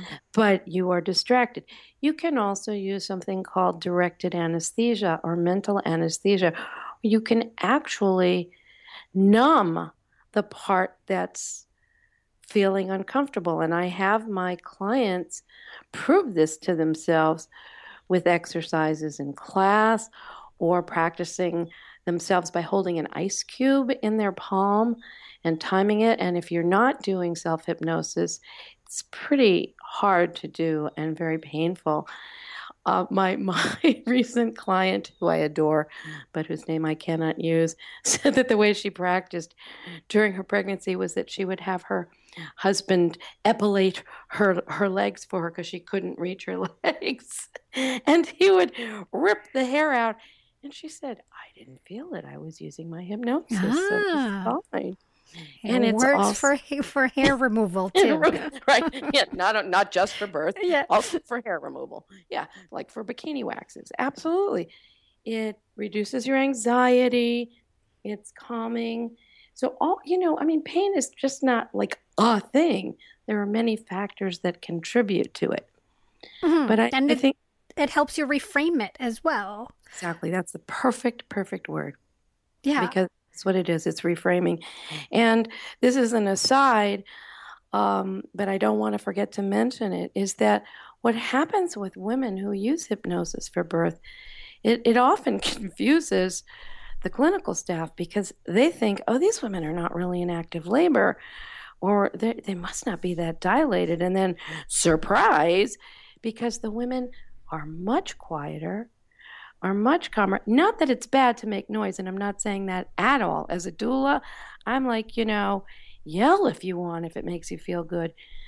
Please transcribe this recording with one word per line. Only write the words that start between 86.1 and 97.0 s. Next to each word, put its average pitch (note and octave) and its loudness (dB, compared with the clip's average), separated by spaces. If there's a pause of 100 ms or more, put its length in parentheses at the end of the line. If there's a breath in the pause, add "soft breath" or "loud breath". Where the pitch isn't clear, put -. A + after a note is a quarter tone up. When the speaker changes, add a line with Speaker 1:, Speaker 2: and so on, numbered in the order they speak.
Speaker 1:
an G#3+ 2
aside, G#3 4 (680 loud breath)
um, G3 0 (120)
but G3 -4
I G3 0
don't G#3+ 2
want G#3+ -2
to G#3 -2
forget G3+ -4
to G3+ -4
mention G#3 0
it, F3+ -4
is G3 -4
that G#3 2 (380 loud breath)
what A#3 2
happens E4 -2
with G3 -8
women G#3+ -4
who G3 -4
use A3 -2
hypnosis F3 -4
for - -2
birth, E3 -2 (640 loud breath)
it, A#3 2
it A3+ 6
often B3 4
<laughs> - -
confuses G3 0 (580 loud breath)